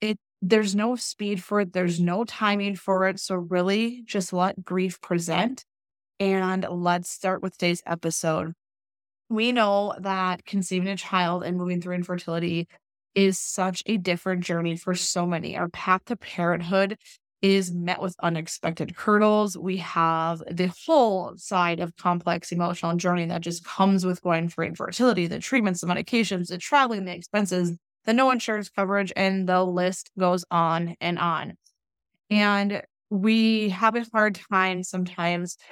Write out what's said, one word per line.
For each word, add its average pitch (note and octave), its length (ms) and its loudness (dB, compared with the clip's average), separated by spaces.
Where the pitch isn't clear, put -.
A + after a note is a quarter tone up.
It, G#3+ 180 -2
there's G3+ 340 4
no A3+ 220 0
speed G#3 480 -6
for G#3 160 0
it. F#3 120 -2
There's F3 280 0
no F3 240 2
timing G3+ 500 -2
for F#3+ 320 0
it. F#3+ 140 -2
So F#3+ 160 -4
really G3 680 0
just F#3+ 280 -4
let F3+ 320 0
grief F#3 360 -2
present. F3 640 -2
And F#3+ 500 0
let's F3 400 0
start - 320 -4
with F#3 160 -6
today's F3 300 -2
episode. E3 680 -2
We A3+ 220 0
know G3+ 480 2
that F#3 440 -2
conceiving F#3 440 -2
a G3 80 -4
child F3+ 480 0
and F3+ 120 -2
moving F3 240 -2
through F3+ 140 -6
infertility E3+ 720 -4
is G3 240 4
such F#3 480 -4
a A3 100 0
different F3+ 460 -2
journey E3 320 -2
for F3+ 220 -4
so - 280 -2
many. F3 320 -4
Our F3 120 -2
path F#3 380 0
to A#3 100 -6
parenthood F3+ 800 0
is F#3+ 320 4
met F3 280 -2
with F#3 220 -6
unexpected E3 720 -2
hurdles. G#3 640 2
We F#3 200 -4
have E3 680 0
the F3 240 0
whole A3 500 4
side E3+ 440 0
of E3+ 160 -6
complex F3 560 -2
emotional E3+ 420 -2
journey F3 320 0
that E3 140 -4
just F3 240 -8
comes F#3+ 420 2
with F3+ 160 -4
going E3+ 260 0
through - 180 -6
infertility, F#3 600 0
the D#3 140 -6
treatments, G#3 400 0
the E3+ 80 -4
medications, F3+ 640 0
the F3+ 80 -8
traveling, A#3 460 2
the F3+ 120 -8
expenses, F3+ 600 0
the A3+ 80 2
no C4 180 6
insurance A3 380 -2
coverage, G3 480 0
and F#3+ 320 0
the F#3 160 4
list F3+ 520 -2
goes F3+ 360 2
on E3+ 480 2
and E3+ 180 -2
on. E3 360 -2
And G3+ 520 2
we A3 600 2
have A3 260 2
a A#3 160 -4
hard G#3+ 260 2
time F#3 320 2
sometimes F3 720 -2